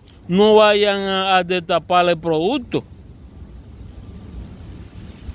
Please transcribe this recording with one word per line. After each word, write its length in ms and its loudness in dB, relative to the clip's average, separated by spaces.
no 280 4
vayan 440 4
a, 380 0
a 60 0
destapar 640 0
el 100 2
producto. 680 -2